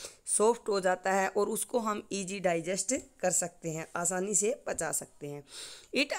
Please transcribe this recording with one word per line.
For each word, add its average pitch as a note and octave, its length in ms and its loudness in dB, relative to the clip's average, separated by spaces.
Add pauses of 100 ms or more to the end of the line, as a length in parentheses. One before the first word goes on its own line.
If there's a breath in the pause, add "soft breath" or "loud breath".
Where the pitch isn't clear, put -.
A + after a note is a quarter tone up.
(260 loud breath)
सॉफ्ट A3+ 420 2
हो G3+ 120 2
जाता F#3 320 2
है F#3+ 160 4
और G#3 200 2
उसको A3 300 -2
हम G#3+ 240 -2 (100)
ईजी G3 280 -4
डाइजेस्ट F3 540 0 (260)
कर F#3 100 2
सकते E3+ 400 -2
हैं, D#3+ 160 -6 (100)
आसानी F#3 380 0
से G#3 200 2 (120)
पचा D#3+ 260 -2
सकते - 340 -8
हैं। C#3+ 180 -10 (520 loud breath)
It C#4 220 0